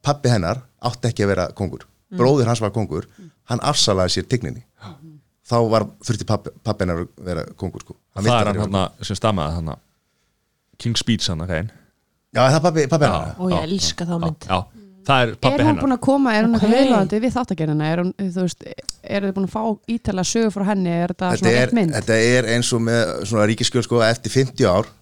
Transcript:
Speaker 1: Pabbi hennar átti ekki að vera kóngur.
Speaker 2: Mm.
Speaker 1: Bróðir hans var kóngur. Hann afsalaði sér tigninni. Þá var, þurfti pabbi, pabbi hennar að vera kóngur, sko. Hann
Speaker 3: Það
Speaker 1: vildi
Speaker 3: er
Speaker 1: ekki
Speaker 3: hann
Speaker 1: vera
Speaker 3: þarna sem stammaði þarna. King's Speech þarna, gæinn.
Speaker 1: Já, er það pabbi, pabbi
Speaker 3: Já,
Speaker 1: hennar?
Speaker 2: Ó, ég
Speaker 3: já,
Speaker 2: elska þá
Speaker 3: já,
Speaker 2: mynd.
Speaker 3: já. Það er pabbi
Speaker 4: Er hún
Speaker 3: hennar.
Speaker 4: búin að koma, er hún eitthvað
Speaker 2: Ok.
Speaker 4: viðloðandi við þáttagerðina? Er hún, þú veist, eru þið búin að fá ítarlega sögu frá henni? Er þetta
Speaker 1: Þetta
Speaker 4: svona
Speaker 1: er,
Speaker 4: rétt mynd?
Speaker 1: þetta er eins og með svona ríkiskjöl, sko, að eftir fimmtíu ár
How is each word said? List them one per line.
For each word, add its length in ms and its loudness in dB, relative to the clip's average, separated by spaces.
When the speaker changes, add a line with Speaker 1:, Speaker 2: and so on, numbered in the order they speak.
Speaker 1:
Pabbi 260 0
hennar 320 0
átti 260 -4
ekki 160 -2
að 40 2
vera 260 0
kóngur. 320 -8
Speaker 2:
Mm. 60 -10
Speaker 1:
Bróðir 300 4
hans 120 0
var 120 -2
kóngur. 340 -4
Hann 140 -4
afsalaði 580 0
sér 100 -4
tigninni. 360 -4
Þá 80 -2
var, 160 2
þurfti 240 -6
pabbi, 240 -4
pabbi 200 -4
hennar 220 -2
að 20 -20
vera 200 -6
kóngur, 260 -10
sko. 140 -20
Hann 100 -6
Speaker 3:
Það 20 4
Speaker 1:
vildi 80 4
Speaker 3:
er 60 2
Speaker 1:
ekki 60 0
Speaker 3:
hann 100 -2
Speaker 1:
vera 320 -2
Speaker 3:
þarna 180 -16
sem 80 -4
stammaði 400 -2
þarna. 200 -6
King's 220 -2
Speech 260 0
þarna, 220 -4
gæinn. 200 -4
Speaker 1:
Já, 100 2
er 140 6
það 80 0
pabbi, 220 2
pabbi 200 2
Speaker 3:
Já, 60 2
Speaker 1:
hennar? 240 -6
Speaker 2:
Ó, 100 -6
ég 80 2
Speaker 3:
já, 80 0
Speaker 2:
elska 420 -4
þá 80 -4
Speaker 3:
já, 60 -2
Speaker 2:
mynd. 280 -6
Speaker 3:
já. 100 0
Það 180 4
er 120 0
pabbi 200 0
Speaker 4:
Er 60 2
hún 80 4
Speaker 3:
hennar. 140 0
Speaker 4:
búin 120 2
að 80 -10
koma, 320 2
er 80 4
hún 120 2
eitthvað 180 4
Speaker 2:
Ok. 40 6
Speaker 4:
viðloðandi 440 4
við 120 0
þáttagerðina? 540 -2
Er 160 0
hún, 140 -2
þú 260 -4
veist, 220 -4
eru 240 -4
þið 100 -4
búin 100 -2
að 60 -10
fá 80 -4
ítarlega 420 -4
sögu 240 0
frá 140 -4
henni? 260 0
Er 160 0
þetta 240 -4
Speaker 1:
Þetta 80 -2
Speaker 4:
svona 140 4
Speaker 1:
er, 140 4
Speaker 4:
rétt 60 0
mynd? 220 2
Speaker 1:
þetta 240 0
er 320 4
eins 220 0
og 80 0
með 320 2
svona 240 2
ríkiskjöl, 360 0
sko, 200 2
að 80 4
eftir 200 -4
fimmtíu 360 2
ár 180 4